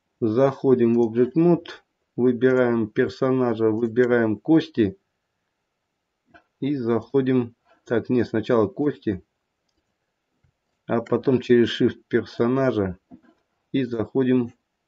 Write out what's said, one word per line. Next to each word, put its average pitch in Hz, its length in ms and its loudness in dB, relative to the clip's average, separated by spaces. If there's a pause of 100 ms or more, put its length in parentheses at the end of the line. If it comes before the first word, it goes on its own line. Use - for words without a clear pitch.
(200)
Заходим 120 720 2
в 117 80 2
Object 120 340 0
Mode. 170 340 2 (460)
Выбираем 123 760 0
персонажа, 127 840 -2
выбираем 117 680 0
кости. 123 600 0 (1600)
И 143 160 -4
заходим. 123 800 -2 (280)
Так, 117 260 -4
нет, 120 180 0
сначала 110 380 0
кости. 123 580 -6 (1600)
А 113 160 -4
потом 120 400 -2
через 120 400 2
Shift 120 260 0
персонажа. 117 920 -2 (720)
И 135 140 -2
заходим 120 680 -2 (360)